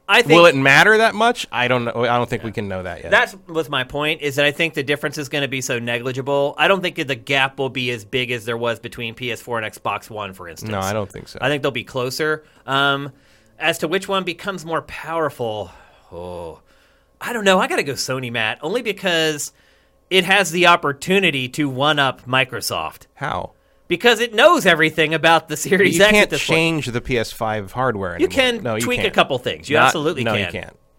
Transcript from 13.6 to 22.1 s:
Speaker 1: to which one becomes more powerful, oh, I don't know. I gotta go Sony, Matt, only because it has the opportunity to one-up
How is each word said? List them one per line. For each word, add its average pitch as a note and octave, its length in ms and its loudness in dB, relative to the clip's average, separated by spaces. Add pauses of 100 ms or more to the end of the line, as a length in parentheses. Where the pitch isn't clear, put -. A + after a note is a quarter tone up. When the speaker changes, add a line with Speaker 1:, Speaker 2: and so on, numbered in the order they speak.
Speaker 1:
to E3+ 100 -4
which F#3+ 180 -4
one F#3+ 160 -4
becomes F3+ 420 -8
more D#3+ 180 -4
powerful, B2 920 -6 (400)
oh, F2 480 -12 (600)
I A3+ 120 -8
don't A3+ 120 -6
know. F#3+ 140 4
I A3+ 80 2
gotta D4 160 -2
go C#3 120 -6
Sony, C3 360 -6
Matt, A#2 320 -4
only G3+ 200 -4
because E3 720 -2 (560)
it F#3 160 4
has F#3+ 280 2
the F3 160 4
opportunity E3 800 2
to D3 200 -2
one-up C3+ 580 0